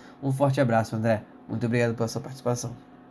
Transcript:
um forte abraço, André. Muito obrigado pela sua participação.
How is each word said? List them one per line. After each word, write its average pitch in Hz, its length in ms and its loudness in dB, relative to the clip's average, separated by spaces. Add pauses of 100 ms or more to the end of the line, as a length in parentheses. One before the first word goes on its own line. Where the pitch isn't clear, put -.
(220)
um 139 100 -2
forte 135 300 2
abraço, 113 340 2
André. 110 280 2 (260)
Muito 113 160 -2
obrigado 117 300 2
pela 117 120 -2
sua 123 140 -6
participação. 123 540 -4 (360)